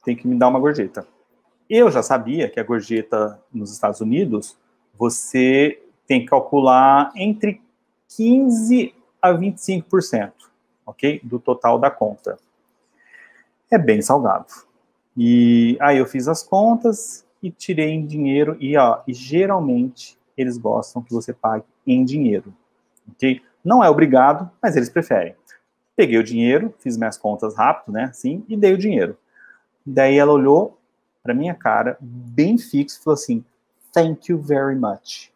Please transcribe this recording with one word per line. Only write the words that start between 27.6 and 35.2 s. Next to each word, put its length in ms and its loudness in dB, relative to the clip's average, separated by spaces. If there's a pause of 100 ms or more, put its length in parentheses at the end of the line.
né, 120 -4
assim, 440 -8
e 80 -6
dei 160 4
o 60 0
dinheiro. 400 -2 (680)
Daí 300 4
ela 140 4
olhou 440 4 (460)
pra 100 -6
minha 220 -4
cara, 460 -2
bem 580 -2
fixo, 400 -6
e 60 -20
falou 100 2
assim, 300 -6 (480)
"Thank 400 0
you 80 -2
very 340 -2
much." 600 -8